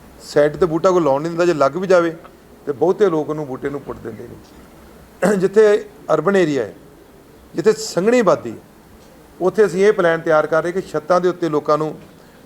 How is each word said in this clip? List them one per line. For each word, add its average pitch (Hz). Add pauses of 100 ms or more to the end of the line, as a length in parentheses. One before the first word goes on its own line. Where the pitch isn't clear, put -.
(220)
ਸਾਈਡ 147
'ਤੇ 180
ਬੂਟਾ 165
ਕੋਈ 180
ਲਾਉਣ 139
ਨਹੀਂ 170
ਦਿੰਦਾ, 170
ਜੇ 175
ਲੱਗ 139
ਵੀ 190
ਜਾਵੇ 170 (520)
ਤੇ 147
ਬਹੁਤੇ 180
ਲੋਕ 151
ਉਹਨੂੰ, 151
ਬੂਟੇ 131
ਨੂੰ 139
ਪੁੱਟ 123
ਦਿੰਦੇ 113
ਨੇ। -
<clears throat> -
ਜਿੱਥੇ 208 (300)
ਅਰਬਨ 165
ਏਰੀਆ 151
ਹੈ, 92 (800)
ਜਿੱਥੇ 175
ਸੰਘਣੀ 214
ਆਬਾਦੀ 156
ਹੈ, 104 (840)
ਉੱਥੇ 185
ਅਸੀਂ 185
ਇਹ 214
ਪਲਾਨ 170
ਤਿਆਰ 156
ਕਰ 160
ਰਹੇ 175
ਕਿ 190
ਛੱਤਾਂ 175
ਦੇ 180
ਉੱਤੇ 170
ਲੋਕਾਂ 151
ਨੂੰ 156 (520)